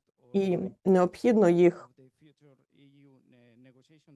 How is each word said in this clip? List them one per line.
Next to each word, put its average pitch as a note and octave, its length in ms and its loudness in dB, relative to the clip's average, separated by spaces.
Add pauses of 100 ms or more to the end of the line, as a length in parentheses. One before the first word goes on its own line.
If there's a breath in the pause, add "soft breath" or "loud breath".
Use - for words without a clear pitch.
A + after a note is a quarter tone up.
(340)
І F#3+ 260 -4 (260)
необхідно F#3+ 640 0
їх F3 400 0 (2250)